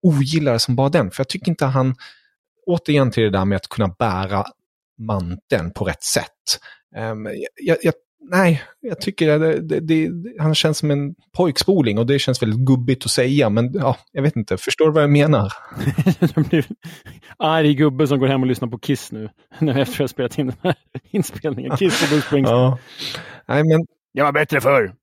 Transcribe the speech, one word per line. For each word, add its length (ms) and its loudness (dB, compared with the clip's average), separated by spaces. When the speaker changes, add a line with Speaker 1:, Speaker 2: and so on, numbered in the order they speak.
Speaker 1:
ogillar 500 2
det 60 0
som 160 0
bara 140 2
den. 220 0
För 100 -10
jag 80 -4
tycker 200 -4
inte 160 0
han, 300 0
återigen 460 0
till 120 2
det 60 2
där 160 0
med 100 0
att 140 -6
kunna 180 -2
bära 460 -2
manteln 720 -4
på 140 -6
rätt 180 -6
sätt. 240 -4
Ehm, 320 -8
jag, 260 -2
jag, 120 0
nej, 340 2
jag 220 -10
tycker 380 0
det, 220 0
det, 180 -4
det, 300 0
han 160 0
känns 220 0
som 140 0
en 240 -2
pojkspoling 600 2
och 80 2
det 140 2
känns 220 -2
väldigt 180 0
gubbigt 460 2
att 60 -4
säga, 380 2
men 240 0
ja, 240 0
jag 100 -6
vet 140 0
inte. 220 -2
Förstår 280 0
du 60 4
vad 120 4
jag 60 4
menar? 440 4
Speaker 2:
<laughs> 0 -
Det 140 0
blir 160 0
arg 360 2
gubbe 340 2
som 120 0
går 80 2
hem 140 2
och 60 0
lyssnar 200 -2
på 120 -8
Kiss 320 -4
nu, 180 -10
<laughs> 140 -20
nu 120 0
efter 220 0
att 60 -10
jag 100 0
spelat 280 -6
in 100 -2
den 160 -6
här 120 0
inspelningen. 680 -4
Kiss 260 0
och 60 -2
Bruce 180 0
Springsteen. 320 2
Speaker 1:
Ja. 180 2
Nej, 160 0
men 220 2
Speaker 2:
Jag 140 0
var 60 2
bättre 300 0
förr. 420 2